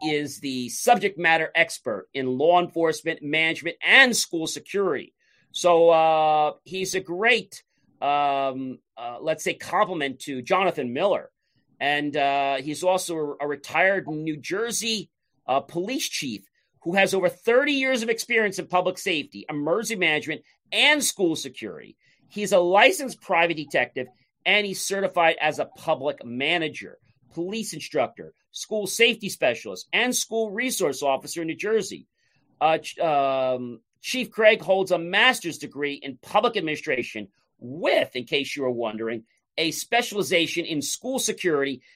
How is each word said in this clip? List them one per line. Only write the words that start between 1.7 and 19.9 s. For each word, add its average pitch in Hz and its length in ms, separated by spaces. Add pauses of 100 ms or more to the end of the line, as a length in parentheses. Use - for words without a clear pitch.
in 127 240
law 170 220
enforcement, 165 640
management, 160 580
and 240 340
school 165 320
security. 165 640 (400)
So, 170 360
uh, 156 640 (120)
he's 185 280
a 190 60
great, 185 640 (380)
um, 135 800 (180)
uh, 117 240
let's 156 240
say, 185 80
compliment 175 680
to 131 200
Jonathan 170 500
Miller. 151 400 (480)
And, 147 380
uh, 139 400
he's 143 260
also 180 340
a, 143 280
a - 20
retired 160 640
New 156 260
Jersey, 214 760 (380)
uh, 135 140
police 208 480
chief 120 320 (400)
who 170 140
has 196 180
over 180 160
thirty 262 440
years 262 300
of 226 60
experience 226 500
in 165 80
public 180 300
safety, 151 520
emergency 165 460